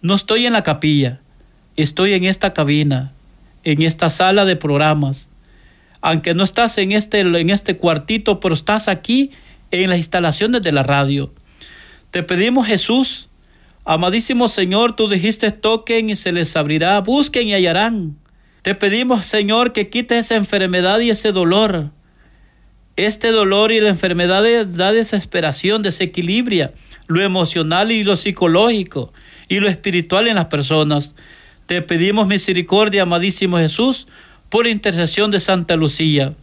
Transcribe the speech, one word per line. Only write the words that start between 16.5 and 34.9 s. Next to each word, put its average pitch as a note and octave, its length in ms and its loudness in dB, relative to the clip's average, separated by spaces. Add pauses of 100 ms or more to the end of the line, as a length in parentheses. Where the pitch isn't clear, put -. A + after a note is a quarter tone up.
abrirá, D#3 440 0
busquen B3 480 0
y G#3 60 -2
hallarán". F#3 640 0 (440)
Te G3 140 -2
pedimos, G#3 500 0
Señor, G#3+ 480 0
que G#3 160 -2
quites A#3 360 -2
esa A#3 100 -2
enfermedad F#3+ 640 0
y A#3 100 0
ese G#3+ 220 0
dolor, F#3 580 0 (1080)
este G#3+ 360 -2
dolor G#3 400 2
y A3+ 100 2
la G#3 80 4
enfermedad F3+ 540 0
de-, A3+ 220 2
da F#3 260 -2
desesperación, G3+ 880 -2
desequilibra F#3+ 880 -2 (360)
lo E3 140 2
emocional F3+ 720 0
y A3 140 0
lo G3 100 2
psicológico F#3 960 0 (380)
y F#3+ 100 0
lo G3+ 80 0
espiritual F#3 640 -2
en A3 60 0
las E3+ 100 0
personas. D3+ 680 -2 (500)
Te F3 160 -4
pedimos F#3+ 460 0
misericordia, G3 760 0
amadísimo F3+ 560 0
Jesús, F#3+ 500 0 (400)
por A#3 200 2
intercesión G3+ 600 0